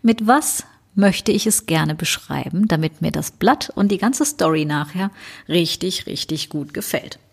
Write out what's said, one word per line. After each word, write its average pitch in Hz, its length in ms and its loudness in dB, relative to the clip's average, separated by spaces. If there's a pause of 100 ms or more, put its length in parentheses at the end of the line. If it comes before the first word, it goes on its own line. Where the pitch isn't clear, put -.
mit 226 240 4
was 277 380 2 (340)
möchte 196 320 4
ich 214 160 2
es - 200 0
gerne 156 280 0
beschreiben, 156 720 -2
damit 156 340 0
mir - 100 0
das 151 180 -6
Blatt - 440 0
und 202 180 2
die 190 60 0
ganze 269 260 2
Story 160 400 2
nachher 151 460 -2 (360)
richtig, 170 600 -2
richtig - 420 -8
gut 147 240 -8
gefällt? - 460 -6 (140)